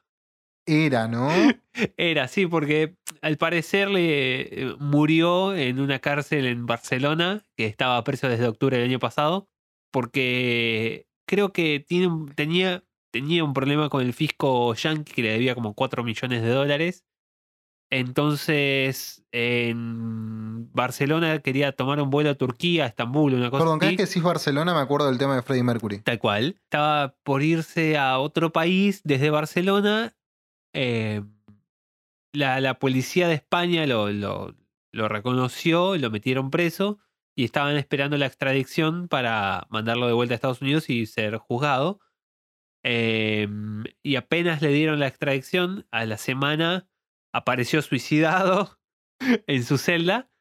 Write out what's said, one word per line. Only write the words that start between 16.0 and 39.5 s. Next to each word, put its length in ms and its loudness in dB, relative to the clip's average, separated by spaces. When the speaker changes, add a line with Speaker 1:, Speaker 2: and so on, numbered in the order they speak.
Speaker 2:
millones 400 -4
de 60 0
dólares. 560 0
Entonces, 1400 0
en 1400 -4
Barcelona 680 0
quería 300 0
tomar 300 -2
un 80 0
vuelo 200 2
a 40 0
Turquía, 500 0
a 40 0
Estambul, 460 0
una 160 0
cosa 120 0
Speaker 1:
Perdón, 160 2
cada 120 2
Speaker 2:
así. 60 0
Speaker 1:
vez 80 0
que 60 -4
decís 140 0
Barcelona 500 0
me 60 2
acuerdo 260 2
del 120 2
tema 180 0
de 60 -2
Freddie 200 0
Mercury. 380 -2
Speaker 2:
Tal 180 -2
cual. 460 0
Estaba 580 0
por 200 0
irse 540 0
a 220 0
otro 340 0
país 520 2
desde 260 2
Barcelona. 840 0
Eh, 480 -2
la, 260 2
la 180 0
policía 500 2
de 60 2
España 520 0
lo, 240 2
lo, 440 -6
lo 160 -2
reconoció, 880 0
lo 140 -2
metieron 400 -2
preso 480 -2
y 100 0
estaban 320 0
esperando 420 -2
la 80 2
extradición 840 -2
para 640 -2